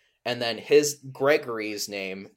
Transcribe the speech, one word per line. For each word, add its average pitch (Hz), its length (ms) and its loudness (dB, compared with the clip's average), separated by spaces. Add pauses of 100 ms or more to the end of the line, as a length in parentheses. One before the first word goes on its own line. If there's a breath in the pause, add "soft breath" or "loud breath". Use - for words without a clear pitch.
(260)
and 120 160 -4
then 117 160 -2
his, 147 420 4 (140)
Gregory's 117 760 0
name, 98 500 -8